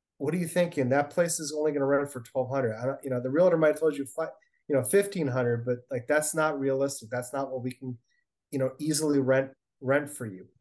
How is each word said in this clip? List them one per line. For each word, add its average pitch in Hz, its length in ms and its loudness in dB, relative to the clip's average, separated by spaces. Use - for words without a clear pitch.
"What 143 160 -2
are 185 40 0
you 170 100 -2
thinking? 165 400 0
That 143 220 2
place 170 300 0
is 147 160 -8
only 151 160 0
gonna 139 120 0
rent 139 280 2
for 127 80 -10
twelve 123 280 -4
hundred." 123 280 -2
I 117 100 -6
don't, 139 180 -4
you 139 60 -6
know, 123 100 -2
the 127 100 -4
realtor 170 260 6
might 160 120 6
have 151 120 2
told 156 160 2
you 139 100 -6
fi-, 156 240 -6
you 147 80 2
know, 127 60 2
fifteen 196 440 2
hundred, 120 400 0
but, 123 120 0
like, - 160 -6
that's 151 280 2
not 156 260 2
realistic. 135 500 0
That's 123 220 -6
not 139 180 -4
what 127 120 -6
we 127 100 -4
can, 127 260 -10
you 143 80 -4
know, 131 200 0
easily 147 400 0
rent, 131 320 2
rent 139 280 0
for - 180 -10
you. 92 200 -12